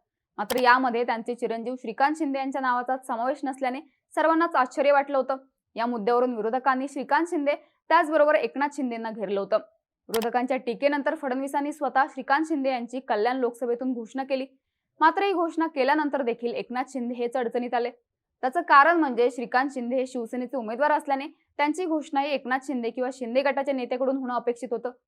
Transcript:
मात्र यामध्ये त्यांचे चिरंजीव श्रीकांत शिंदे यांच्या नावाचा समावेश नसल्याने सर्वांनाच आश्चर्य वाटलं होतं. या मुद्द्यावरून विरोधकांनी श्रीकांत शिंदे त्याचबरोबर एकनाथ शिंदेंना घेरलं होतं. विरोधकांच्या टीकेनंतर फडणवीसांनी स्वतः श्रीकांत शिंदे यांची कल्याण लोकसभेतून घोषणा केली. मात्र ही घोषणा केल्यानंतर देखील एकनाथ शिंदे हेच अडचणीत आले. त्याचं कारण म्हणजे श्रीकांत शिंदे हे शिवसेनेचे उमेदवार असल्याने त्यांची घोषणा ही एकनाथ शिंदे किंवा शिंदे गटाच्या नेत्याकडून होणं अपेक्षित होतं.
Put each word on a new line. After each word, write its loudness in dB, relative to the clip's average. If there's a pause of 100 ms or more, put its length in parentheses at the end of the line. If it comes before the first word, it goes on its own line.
(380)
मात्र -2
यामध्ये 4
त्यांचे -4
चिरंजीव -4
श्रीकांत 0
शिंदे -2
यांच्या -4
नावाचा 0 (100)
समावेश -2
नसल्याने -4 (340)
सर्वांनाच 4
आश्चर्य 2
वाटलं 2
होतं. 0 (400)
या -2
मुद्द्यावरून 2
विरोधकांनी 0
श्रीकांत 0
शिंदे 0 (340)
त्याचबरोबर 4
एकनाथ -2
शिंदेंना -4
घेरलं -4
होतं. 0 (500)
विरोधकांच्या -2
टीकेनंतर 0
फडणवीसांनी -4
स्वतः 0
श्रीकांत 0
शिंदे 0
यांची -6
कल्याण 0
लोकसभेतून -2
घोषणा -8
केली. -4 (540)
मात्र 4
ही 2
घोषणा 0
केल्यानंतर 2
देखील -4
एकनाथ -6
शिंदे -6
हेच -4
अडचणीत -2
आले. 0 (500)
त्याचं -2
कारण 8
म्हणजे 2
श्रीकांत -2
शिंदे -4
हे 0
शिवसेनेचे -6
उमेदवार 0
असल्याने -2 (300)
त्यांची 0
घोषणा -2
ही -2
एकनाथ -2
शिंदे -4
किंवा -4
शिंदे -2
गटाच्या 0
नेत्याकडून -2
होणं -6
अपेक्षित -4
होतं. -6 (180)